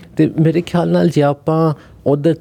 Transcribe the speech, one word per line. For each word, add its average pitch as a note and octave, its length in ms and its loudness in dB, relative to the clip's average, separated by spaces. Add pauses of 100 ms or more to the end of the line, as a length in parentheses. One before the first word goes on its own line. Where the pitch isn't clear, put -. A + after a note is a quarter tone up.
(180)
ਤੇ D#3 100 2
ਮੇਰੇ D#3+ 340 0
ਖਿਆਲ E3+ 300 -2
ਨਾਲ F3 180 2
ਜੇ D3 120 0
ਆਪਾਂ D#3 520 0 (320)
ਉੱਧਰ D3 360 0